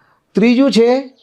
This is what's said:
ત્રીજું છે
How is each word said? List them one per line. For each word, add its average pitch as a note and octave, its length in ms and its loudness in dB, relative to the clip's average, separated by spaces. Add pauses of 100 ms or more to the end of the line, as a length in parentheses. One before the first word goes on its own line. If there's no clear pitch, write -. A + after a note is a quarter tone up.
(340)
ત્રીજું A#3+ 360 0
છે A3+ 180 0 (340)